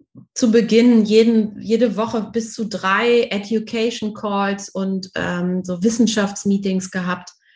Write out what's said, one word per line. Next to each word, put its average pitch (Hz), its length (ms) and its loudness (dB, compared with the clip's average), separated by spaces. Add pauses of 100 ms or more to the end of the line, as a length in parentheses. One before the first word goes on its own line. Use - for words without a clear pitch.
(340)
zu 240 160 0
Beginn 226 540 6
jeden, 220 560 4
jede 214 360 0
Woche 220 360 -4
bis 226 200 -6
zu 226 120 -6
drei 220 680 0
Education 220 840 -4
Calls 202 540 -4
und, 190 460 -6
ähm, 180 500 -2
so 180 180 -8
Wissenschaftsmeetings 202 1080 0
gehabt. 180 400 -6 (260)